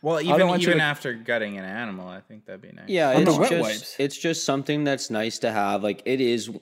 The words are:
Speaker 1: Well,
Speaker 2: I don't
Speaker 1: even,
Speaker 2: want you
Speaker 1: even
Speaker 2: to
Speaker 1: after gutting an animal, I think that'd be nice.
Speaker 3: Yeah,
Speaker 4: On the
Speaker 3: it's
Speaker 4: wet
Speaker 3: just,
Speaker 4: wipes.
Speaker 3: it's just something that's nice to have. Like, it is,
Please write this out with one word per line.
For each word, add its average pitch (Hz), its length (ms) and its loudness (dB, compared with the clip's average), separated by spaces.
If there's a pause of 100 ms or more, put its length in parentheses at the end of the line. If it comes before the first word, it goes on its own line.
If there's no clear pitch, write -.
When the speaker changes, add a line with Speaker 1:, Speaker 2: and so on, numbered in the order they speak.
Speaker 1:
Well, 160 160 0
Speaker 2:
I 151 60 -2
don't 165 120 2
Speaker 1:
even, 180 120 6
Speaker 2:
want 175 140 2
you 175 80 2
Speaker 1:
even 170 100 6
Speaker 2:
to 156 40 4
Speaker 1:
after 143 300 -2
gutting 113 440 -4
an 95 80 -10
animal, 98 420 -8
I 92 140 -14
think 107 240 -20
that'd 95 160 -16
be - 100 -20
nice. - 180 -18
Speaker 3:
Yeah, 160 240 2
Speaker 4:
On 160 100 6
the 185 80 6
Speaker 3:
it's 139 80 4
Speaker 4:
wet 247 100 4
Speaker 3:
just, 170 120 2
Speaker 4:
wipes. 107 360 -4
Speaker 3:
it's 139 200 -2
just 165 260 -2
something 147 400 0
that's 139 260 -2
nice 110 300 -4
to 117 120 0
have. 101 300 0
Like, 101 240 -2
it 131 160 0
is, 117 300 0 (100)